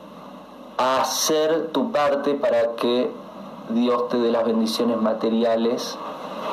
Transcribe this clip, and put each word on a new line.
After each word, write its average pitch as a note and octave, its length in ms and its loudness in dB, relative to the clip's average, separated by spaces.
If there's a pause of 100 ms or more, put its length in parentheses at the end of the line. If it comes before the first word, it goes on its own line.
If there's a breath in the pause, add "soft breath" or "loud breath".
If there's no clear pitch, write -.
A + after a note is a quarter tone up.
(800)
a C3 220 2
hacer D#3 720 2
tu B2 180 0
parte C#3+ 440 2
para A#2 420 2
que A#2+ 340 0 (600)
Dios A#2+ 380 2
te B2 100 0
dé A#2 140 4
las A#2 120 2
bendiciones A2+ 560 2
materiales A2+ 960 2 (560)